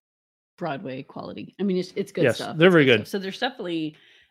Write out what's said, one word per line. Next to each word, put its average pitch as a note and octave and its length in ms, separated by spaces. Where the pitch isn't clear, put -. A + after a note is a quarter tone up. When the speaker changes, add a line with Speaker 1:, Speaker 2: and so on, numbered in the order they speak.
Speaker 1:
Broadway C3+ 440
quality. - 560
I - 60
mean, F#3+ 120
it's, F3+ 200
it's - 160
good F3 120
Speaker 2:
Yes, A#2+ 120
Speaker 1:
stuff, A2+ 200
Speaker 2:
they're E3 120
Speaker 1:
it's F#3+ 40
Speaker 2:
very D#3+ 120
Speaker 1:
good B2 140
Speaker 2:
good. - 100
Speaker 1:
stuff. - 0
So G#3 100
there's F#3 200
definitely, F3 580